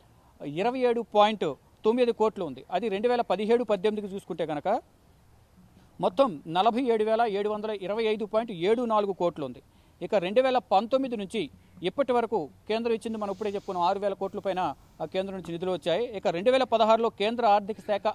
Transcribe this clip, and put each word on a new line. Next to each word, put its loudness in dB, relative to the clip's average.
ఇరవై -2
ఏడు 0
పాయింట్ 4
తొమ్మిది 4
కోట్లు 0
ఉంది. -10
అది -2
రెండు 0
వేల 2
పదిహేడు 0
పద్దెనిమిదికి -2
చూసుకుంటే -6
కనుక -2
మొత్తం 2
నలభై 2
ఏడు 2
వేల 2
ఏడు 0
వందల -4
ఇరవై -4
ఐదు -2
పాయింట్ -2
ఏడు 0
నాలుగు 0
కోట్లు -2
ఉంది. -10
ఇక -2
రెండు 2
వేల 2
పంతొమ్మిది 0
నుంచి -6
ఇప్పటి -2
వరకు 0
కేంద్రం -2
ఇచ్చింది -6
మనం -6
ఇప్పుడే -6
చెప్పుకున్నాం, -4
ఆరు 2
వేల -2
కోట్ల -6
పైన, -2
ఆ, -6
కేంద్రం -4
నుంచి -10
నిధులు -4
వచ్చాయి. -2
ఇక -4
రెండు 0
వేల 4
పదహారులో 4
కేంద్ర -2
ఆర్థిక 2
శాఖ -2